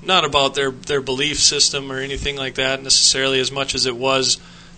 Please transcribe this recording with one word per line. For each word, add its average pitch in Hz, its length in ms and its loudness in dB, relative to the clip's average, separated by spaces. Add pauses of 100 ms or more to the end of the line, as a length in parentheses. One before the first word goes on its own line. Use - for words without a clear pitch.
not 170 220 2
about 139 280 2
their, 139 160 0
their 131 320 -4
belief 131 380 -2
system 139 520 0
or 131 60 -6
anything 139 400 -6
like 131 180 -6
that 135 280 -2
necessarily, 135 560 2
as 127 120 0
much 135 220 -4
as 127 140 0
it 120 100 -4
was 131 400 0 (400)